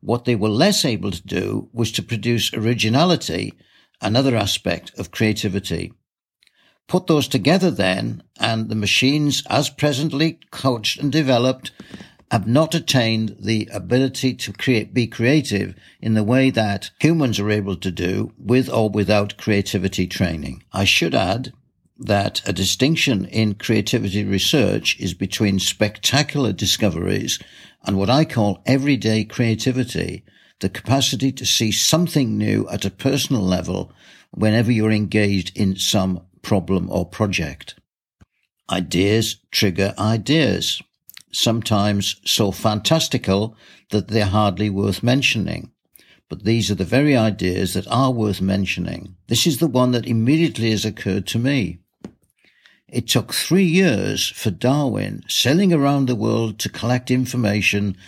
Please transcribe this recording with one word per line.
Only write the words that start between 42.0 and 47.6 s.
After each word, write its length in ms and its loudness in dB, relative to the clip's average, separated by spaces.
so 260 0
fantastical 1080 0
that 180 0
they're 160 2
hardly 460 2
worth 320 -2
mentioning. 680 0
But 160 -12
these 260 2
are 60 0
the 80 -2
very 320 4
ideas 580 0